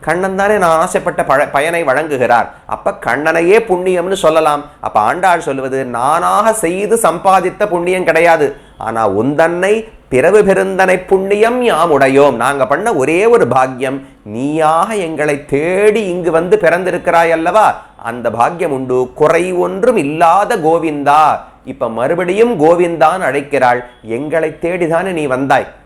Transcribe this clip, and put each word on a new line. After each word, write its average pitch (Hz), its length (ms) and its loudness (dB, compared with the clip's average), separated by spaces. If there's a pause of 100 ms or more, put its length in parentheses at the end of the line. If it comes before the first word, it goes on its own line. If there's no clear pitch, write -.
கண்ணன் 185 360 -4
தானே 202 220 0
நான் 165 200 2
ஆசைப்பட்ட 170 460 -2
பழ-, 139 260 0
பயனை 165 340 -2
வழங்குகிறார். 127 640 0 (200)
அப்ப - 280 -6 (100)
கண்ணனையே 160 540 2
புண்ணியம்னு 185 540 -2
சொல்லலாம். 156 520 0 (160)
அப்ப 107 200 -2
ஆண்டாள் 170 400 0
சொல்லுவது, 135 440 -4
நானாக 170 680 0
செய்து 196 440 -2
சம்பாதித்த 180 720 0
புண்ணியம் 180 380 -2
கிடையாது, 160 520 2 (220)
ஆனா 110 320 -2
"உந்தன்னை 170 800 0 (200)
பிறவு 165 340 4
பெருந்தனை 190 560 2
புண்ணியம் 208 680 0
யாமுடையோம்", 143 680 2
நாங்க 131 320 -2
பண்ண 196 280 -2
ஒரே 160 320 0
ஒரு 233 200 4
பாக்கியம், 131 600 -2 (160)
நீயாக 156 720 -2
எங்களை 151 500 -4
தேடி 190 640 0
இங்கு 180 240 -2
வந்து 175 300 2
பிறந்திருக்கிறாய் 170 680 0
அல்லவா, 165 520 2 (200)
அந்த 117 280 -6
பாக்கியம் 151 420 -2
உண்டு. 127 420 -2
குறை 170 380 0
ஒன்றும் 185 440 0
இல்லாத 170 640 2
கோவிந்தா. 151 840 2 (200)
இப்ப 127 240 -8
மறுபடியும் 175 720 -2
கோவிந்தான்னு 170 640 2
அழைக்கிறாள். 135 560 0 (220)
எங்களை 151 580 -4
தேடிதானே 175 520 -2
நீ 156 140 -4
வந்தாய். 131 400 0 (200)